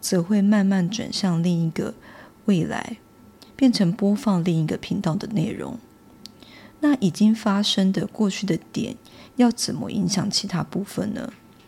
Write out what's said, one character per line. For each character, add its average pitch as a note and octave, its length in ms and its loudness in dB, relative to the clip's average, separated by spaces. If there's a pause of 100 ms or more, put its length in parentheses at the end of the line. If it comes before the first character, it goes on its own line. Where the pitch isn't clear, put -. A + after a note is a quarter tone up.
则 F3+ 220 0
会 G3+ 180 0
慢 G3+ 240 4
慢 F#3+ 240 2
转 - 240 -8
向 E3+ 300 0
另 E3+ 240 2
一 D#3+ 40 -2
个 - 240 -4 (500)
未 F#3 200 2
来， - 320 -8 (600)
变 C4 160 6
成 F3 200 2
播 G#3 220 2
放 F#3+ 300 0
另 E3 180 2
一 D3+ 40 0
个 F3+ 100 -2
频 F#3 240 -4
道 D#3+ 140 0
的 - 140 -4
内 G#3 220 -2
容。 - 280 -10 (1040)
那 D4 160 4
已 F3+ 140 2
经 G#3+ 240 4
发 G3+ 260 0
生 F#3+ 320 2
的 G3+ 140 -2
过 G#3 240 -2
去 - 160 -6
的 D#3+ 100 0 (160)
点， - 240 -6 (400)
要 A#3+ 140 4
怎 - 240 -4
么 - 160 -6
影 F#3 180 -2
响 F#3+ 220 -2
其 - 160 -2
他 E3+ 160 -4
部 F#3 220 -6
分 G3+ 280 -6
呢？ - 200 -10 (360)